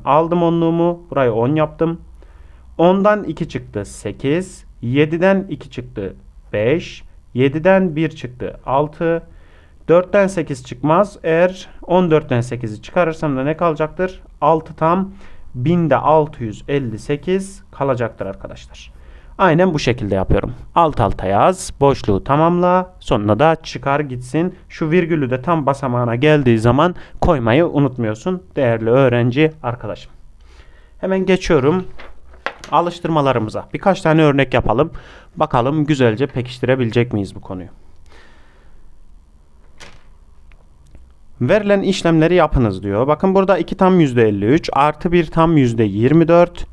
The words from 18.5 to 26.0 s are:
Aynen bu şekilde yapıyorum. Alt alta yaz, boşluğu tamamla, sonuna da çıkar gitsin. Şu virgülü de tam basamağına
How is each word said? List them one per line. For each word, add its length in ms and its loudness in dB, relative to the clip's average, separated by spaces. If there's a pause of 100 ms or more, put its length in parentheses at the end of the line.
Aynen 360 4
bu 40 -2
şekilde 360 -2
yapıyorum. 380 0 (220)
Alt 260 2
alta 260 -2
yaz, 540 0
boşluğu 440 0
tamamla, 760 0
sonuna 380 0
da 240 2
çıkar 380 -4
gitsin. 540 -4 (140)
Şu 220 -6
virgülü 400 0
de 120 -2
tam 240 0
basamağına 500 -2